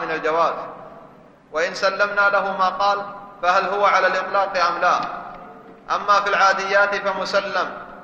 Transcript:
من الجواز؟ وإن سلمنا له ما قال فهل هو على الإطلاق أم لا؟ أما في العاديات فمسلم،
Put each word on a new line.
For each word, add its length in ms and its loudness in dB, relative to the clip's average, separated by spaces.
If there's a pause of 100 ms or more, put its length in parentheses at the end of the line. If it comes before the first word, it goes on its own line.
من 100 -6
الجواز؟ 440 0 (960)
وإن 220 -2
سلمنا 580 2
له 260 0
ما 100 2
قال 300 2 (440)
فهل 220 2
هو 200 0
على 220 4
الإطلاق 600 0
أم 140 -2
لا؟ 180 4 (1000)
أما 280 2
في 60 -2
العاديات 640 2
فمسلم، 760 -2 (340)